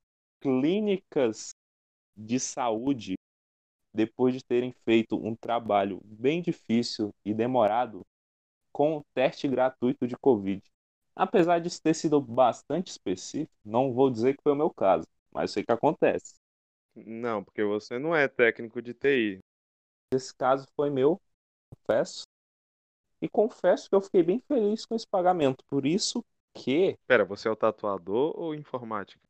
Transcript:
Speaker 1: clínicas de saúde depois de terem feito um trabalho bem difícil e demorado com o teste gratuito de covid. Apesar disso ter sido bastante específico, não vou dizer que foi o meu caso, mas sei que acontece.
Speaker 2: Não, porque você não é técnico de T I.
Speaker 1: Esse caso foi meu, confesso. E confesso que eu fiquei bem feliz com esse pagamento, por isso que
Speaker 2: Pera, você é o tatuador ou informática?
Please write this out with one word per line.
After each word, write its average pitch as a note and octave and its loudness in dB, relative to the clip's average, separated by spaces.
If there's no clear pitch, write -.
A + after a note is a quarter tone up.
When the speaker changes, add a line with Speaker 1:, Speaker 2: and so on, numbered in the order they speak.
Speaker 1:
clínicas D3+ 0
de A2 -4
saúde A#2 -4
depois B2+ 0
de B2+ -10
terem B2 -2
feito A2+ 2
um A2 -6
trabalho G#2 0
bem A#2 -2
difícil A#2 -2
e G#2 -2
demorado A2+ 0
com D3+ 0
o D3 -12
teste C3 0
gratuito B2+ 0
de B2 -10
covid. G2+ 2
Apesar F3 4
disso E3+ -8
ter D#3 2
sido D3+ 2
bastante B2+ 0
específico, - -8
não A#2+ 0
vou C3+ 4
dizer B2 0
que - -14
foi D3 2
o - -2
meu D3+ 0
caso, F2 2
mas F2 -4
sei G2+ -4
que - 0
acontece. A#2+ 0
Speaker 2:
Não, A2+ -6
porque - -6
você G#2 -4
não D#3+ -2
é C#3+ 4
técnico A#2 0
de A#2+ -10
T A#2+ 0
I. F#2+ -14
Speaker 1:
Esse B2+ -2
caso C3+ 0
foi D3 0
meu, C#3+ 2
confesso. - -4
E E3 -6
confesso - 0
que - 2
eu G3 4
fiquei G3 2
bem F3+ 0
feliz A3 -2
com A3+ -6
esse A3+ -8
pagamento, F3+ 0
por C#3 -2
isso F#3+ -2
que D3 0
Speaker 2:
Pera, A#2 6
você F#2+ -6
é A2 0
o G#2+ -4
tatuador G#2+ -2
ou E3 -8
informática? A#2 -10